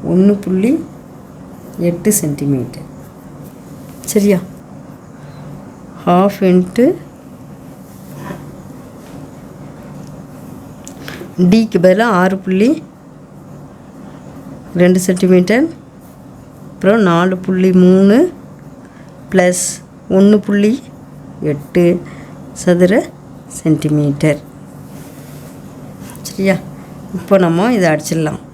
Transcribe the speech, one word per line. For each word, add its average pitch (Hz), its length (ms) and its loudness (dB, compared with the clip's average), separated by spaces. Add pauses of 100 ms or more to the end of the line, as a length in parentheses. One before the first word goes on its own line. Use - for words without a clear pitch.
(120)
ஒண்ணு 190 220 4 (100)
புள்ளி 190 280 0 (1160)
எட்டு 170 200 -2 (100)
சென்டிமீட்டர். 143 680 -4 (1200)
சரியா? 202 280 2 (1700)
ஹாஃப் 185 340 2 (120)
into 180 340 2 (4000)
டிக்கு 220 340 2
பதிலா 202 220 4 (140)
ஆறு 190 240 2
புள்ளி 190 240 2 (2000)
ரெண்டு 185 260 6
சென்டிமீட்டர், 185 600 4 (1040)
அப்புறம் 208 380 2
நாலு 180 260 2 (100)
புள்ளி 185 260 2 (120)
மூணு 190 340 6 (1120)
பிளஸ் 180 340 2 (520)
ஒண்ணு 202 200 6 (100)
புள்ளி 202 260 2 (760)
எட்டு 175 340 0 (800)
சதுர 180 300 4 (680)
சென்டிமீட்டர். 151 800 0 (1900)
சரியா? 190 260 0 (640)
இப்போ 196 260 2
நம்ம 170 320 2
இதை 180 160 2
அடிச்சிடலாம். 151 480 -4 (120)